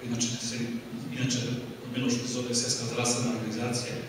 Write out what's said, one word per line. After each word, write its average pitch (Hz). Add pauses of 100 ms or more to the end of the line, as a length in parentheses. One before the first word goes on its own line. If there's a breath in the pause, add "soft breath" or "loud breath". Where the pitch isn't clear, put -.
inače 117
se, - (560)
inače 127 (460)
od 123
Miloša 123
se -
zove 123
Svjetska 120
zdravstvena 120
organizacija 117 (160)